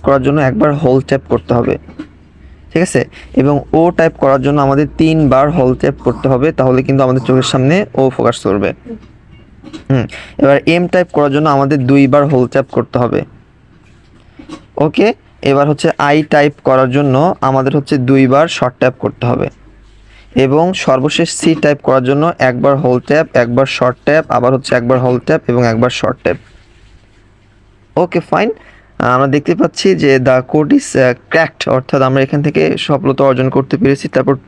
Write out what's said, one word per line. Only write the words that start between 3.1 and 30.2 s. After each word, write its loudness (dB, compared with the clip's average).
এবং 0
ও 2
টাইপ 0
করার 2
জন্য 0
আমাদের 0
তিনবার 2
হল 0
ট্যাপ -2
করতে -2
হবে, 0
তাহলে 0
কিন্তু 0
আমাদের 0
চোখের 2
সামনে 0
ও 2
ফোকাস -2
করবে। -2
হুম, 0
এবার 4
এম 0
টাইপ 0
করার 0
জন্য 0
আমাদের 0
দুইবার 4
হল 0
ট্যাপ -2
করতে -2
হবে। -2
ওকে, 0
এবার 2
হচ্ছে 0
আই 2
টাইপ 2
করার 2
জন্য 0
আমাদের 0
হচ্ছে -2
দুইবার 2
শর্ট -4
ট্যাপ 0
করতে -6
হবে। -2
এবং 2
সর্বশেষ -2
সি 0
টাইপ 0
করার 0
জন্য 0
একবার 0
হল 0
ট্যাপ, -2
একবার 0
শর্ট -2
ট্যাপ, 0
আবার 0
হচ্ছে -2
একবার 0
হল 0
ট্যাপ -2
এবং 0
একবার 0
শর্ট -4
ট্যাপ। -2
ওকে, -2
ফাইন। -2
আমরা 0
দেখতে 0
পাচ্ছি 0
যে 2
the 2